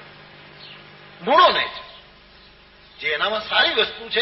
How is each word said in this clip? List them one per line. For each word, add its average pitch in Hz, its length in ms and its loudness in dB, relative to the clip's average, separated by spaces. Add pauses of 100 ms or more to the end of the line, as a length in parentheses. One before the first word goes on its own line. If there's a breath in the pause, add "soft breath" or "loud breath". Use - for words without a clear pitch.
(1300)
ગુણોને 320 420 4
જ. - 40 -14 (1300)
જે 151 80 -4
એનામાં 196 400 -2
સારી 311 240 2
વસ્તુ 226 360 -2
છે 220 120 0